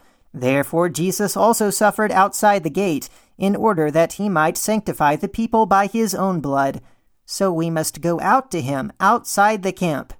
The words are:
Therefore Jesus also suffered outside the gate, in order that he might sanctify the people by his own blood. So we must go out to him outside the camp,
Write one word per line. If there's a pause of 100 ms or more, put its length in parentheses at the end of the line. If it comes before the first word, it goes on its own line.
(340)
Therefore
Jesus
also
suffered
outside
the
gate, (280)
in
order
that
he
might
sanctify
the
people
by
his
own
blood. (460)
So
we
must
go
out
to
him
outside
the
camp,